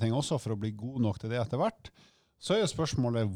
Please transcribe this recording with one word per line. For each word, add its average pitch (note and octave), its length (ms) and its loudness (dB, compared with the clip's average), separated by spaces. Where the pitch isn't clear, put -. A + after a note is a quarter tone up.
ting A2+ 100 2
også C#3+ 300 0
for A2+ 100 -2
å G#2 80 -2
bli G#2+ 160 -2
god B2 300 -4
nok G2+ 160 0
til A2+ 100 -4
det A#2+ 80 0
etter A#2+ 220 0
hvert, - 260 -4
så F#3+ 180 2
er - 60 4
jo - 100 0
spørsmålet, A#2+ 600 0